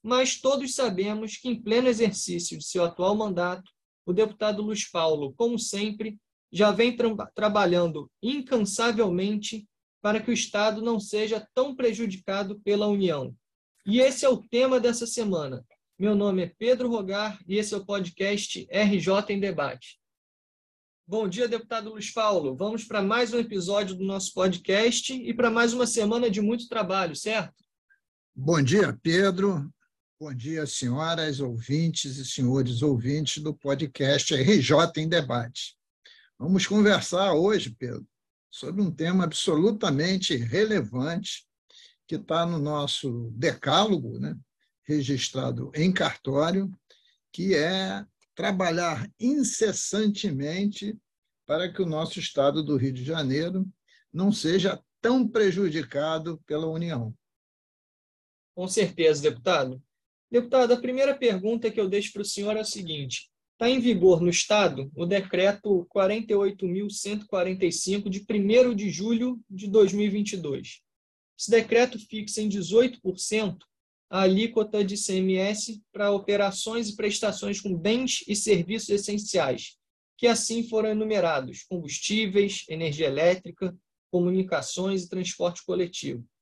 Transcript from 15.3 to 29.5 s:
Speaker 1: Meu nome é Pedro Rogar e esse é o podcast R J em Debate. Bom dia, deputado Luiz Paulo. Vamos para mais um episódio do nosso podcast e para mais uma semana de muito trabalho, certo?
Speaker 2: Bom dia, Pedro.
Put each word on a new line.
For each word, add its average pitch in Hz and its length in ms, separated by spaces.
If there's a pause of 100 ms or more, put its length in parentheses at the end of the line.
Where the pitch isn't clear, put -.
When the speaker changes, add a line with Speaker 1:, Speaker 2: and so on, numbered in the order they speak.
Speaker 1:
Meu 208 160
nome 196 260
é 175 160
Pedro 247 300
Rogar 208 580
e 190 120
esse 208 160
é 202 40
o 190 80
podcast 196 840
R 202 280
J 196 360
em 196 80
Debate. 147 580 (1040)
Bom 208 220
dia, 214 180
deputado 226 440
Luiz 214 200
Paulo. 185 460
Vamos 214 300
para 214 160
mais 226 320
um 240 60
episódio 202 540
do 185 120
nosso 196 280
podcast 196 800
e 240 200
para 233 180
mais 233 220
uma 247 120
semana 226 460
de 196 80
muito 226 300
trabalho, 190 440
certo? 208 480 (720)
Speaker 2:
Bom 139 280
dia, 139 420
Pedro. 180 680 (500)